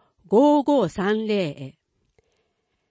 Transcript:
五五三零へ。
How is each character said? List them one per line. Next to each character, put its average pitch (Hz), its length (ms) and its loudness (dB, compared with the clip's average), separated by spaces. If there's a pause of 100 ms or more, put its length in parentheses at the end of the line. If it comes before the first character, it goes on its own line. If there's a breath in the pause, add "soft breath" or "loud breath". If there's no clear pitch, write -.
(260)
五 294 360 4
五 254 260 0
三 214 380 -4
零 202 240 -2
へ。 139 280 -16 (1120)